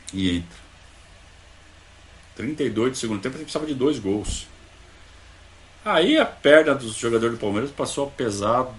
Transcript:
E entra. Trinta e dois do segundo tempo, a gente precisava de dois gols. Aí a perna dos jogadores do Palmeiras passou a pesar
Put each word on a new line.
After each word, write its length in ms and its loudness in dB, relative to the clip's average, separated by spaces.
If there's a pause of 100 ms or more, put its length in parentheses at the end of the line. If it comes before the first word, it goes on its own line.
(120)
E 240 0
entra. 220 -8 (1800)
Trinta 260 -6
e 80 0
dois 220 0
do 60 -8
segundo 220 -6
tempo, 140 -8
a 40 -14
gente 80 -14
precisava 200 -6
de 80 -4
dois 240 0
gols. 480 -6 (1400)
Aí 320 4
a 80 6
perna 500 6
dos 200 -8
jogadores 420 0
do 40 -10
Palmeiras 300 -2
passou 360 -4
a 40 -10
pesar 520 0 (160)